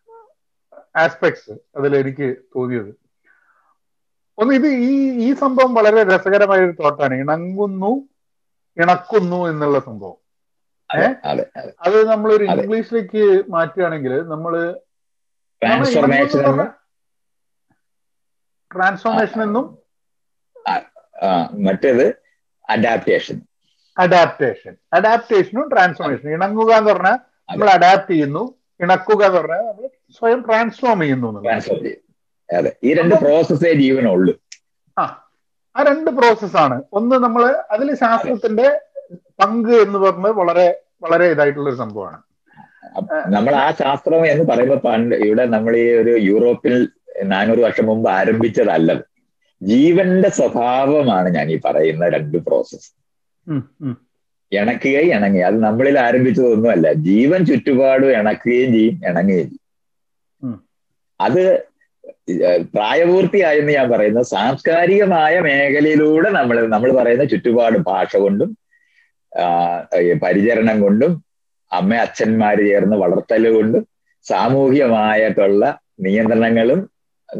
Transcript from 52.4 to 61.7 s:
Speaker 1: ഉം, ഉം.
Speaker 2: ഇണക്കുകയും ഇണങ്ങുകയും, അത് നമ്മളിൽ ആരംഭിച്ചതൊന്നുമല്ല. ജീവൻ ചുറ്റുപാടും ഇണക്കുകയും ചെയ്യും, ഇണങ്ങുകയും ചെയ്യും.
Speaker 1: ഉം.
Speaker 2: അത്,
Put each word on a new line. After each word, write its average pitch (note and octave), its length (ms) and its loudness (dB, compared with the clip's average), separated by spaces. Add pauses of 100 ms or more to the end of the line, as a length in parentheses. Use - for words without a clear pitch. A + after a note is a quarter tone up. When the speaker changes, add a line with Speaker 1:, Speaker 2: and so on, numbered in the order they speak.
Speaker 1:
ഉം, C#3+ 200 -8 (100)
ഉം. C3 260 -12 (460)
Speaker 2:
ഇണക്കുകയും B2+ 640 0
ഇണങ്ങുകയും, G2 300 0
അത് G#2+ 160 0
നമ്മളിൽ B2+ 360 0
ആരംഭിച്ചതൊന്നുമല്ല. A#2 920 2
ജീവൻ A2 520 2
ചുറ്റുപാടും C3+ 640 2
ഇണക്കുകയും A#2+ 600 0
ചെയ്യും, A2 220 2 (120)
ഇണങ്ങുകയും F2+ 420 0
ചെയ്യും. - 140 -20 (800)
Speaker 1:
ഉം. A#2+ 220 -12 (560)
Speaker 2:
അത്, F#3 340 2 (760)